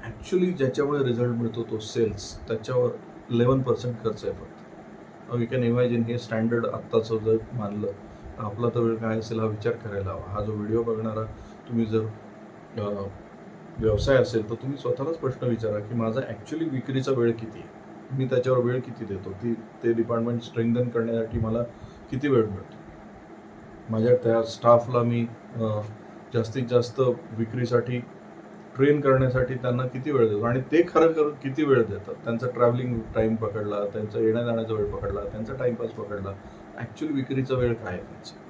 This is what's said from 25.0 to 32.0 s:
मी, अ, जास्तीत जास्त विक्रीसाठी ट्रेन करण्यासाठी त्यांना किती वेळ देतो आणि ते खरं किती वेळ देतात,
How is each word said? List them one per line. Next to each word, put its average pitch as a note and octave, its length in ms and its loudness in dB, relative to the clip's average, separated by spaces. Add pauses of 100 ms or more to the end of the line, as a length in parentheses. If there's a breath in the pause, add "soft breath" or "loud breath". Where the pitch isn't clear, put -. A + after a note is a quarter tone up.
मी, A#2+ 240 2 (280)
अ, G#2+ 260 -2 (520)
जास्तीत A2+ 360 0
जास्त A#2+ 320 2 (300)
विक्रीसाठी A#2 680 0 (760)
ट्रेन C#3+ 260 6
करण्यासाठी C3 540 4
त्यांना B2 320 0
किती C3 240 -4
वेळ A#2 180 6
देतो G#2 140 0
आणि A#2+ 180 2
ते D#3 200 4
खरं D#3+ 480 6
किती D3 360 -2
वेळ B2 200 8
देतात, G2 300 -8